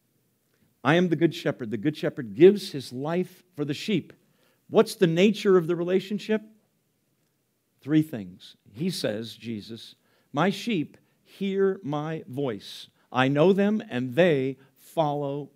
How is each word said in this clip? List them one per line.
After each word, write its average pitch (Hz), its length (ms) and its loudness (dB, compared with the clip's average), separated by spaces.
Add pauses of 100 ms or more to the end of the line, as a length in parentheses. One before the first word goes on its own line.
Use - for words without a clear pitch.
(840)
"I 147 140 4
am 180 120 2
the 165 60 2
good 156 220 2
shepherd. 135 340 -6
The 120 60 -4
good 143 200 -2
shepherd 131 380 -8
gives 190 380 6
his 135 200 -10
life 165 520 -6 (100)
for 147 100 -6
the 143 100 -4
sheep." - 380 -4 (560)
What's - 280 2
the 185 100 4
nature 190 500 4
of 160 120 2
the 175 80 -2
relationship? 196 680 -2 (1400)
Three 156 220 2
things. 98 540 -12 (160)
He 147 160 -6
says, 113 480 -6
Jesus, 110 580 -14 (380)
"My 160 160 2
sheep 196 480 -4 (260)
hear 196 600 -2
my 151 440 -8
voice. 127 640 -8 (240)
I 131 160 2
know 151 240 4
them 202 380 0
and 123 240 -6
they 139 420 2 (180)
follow 147 800 -4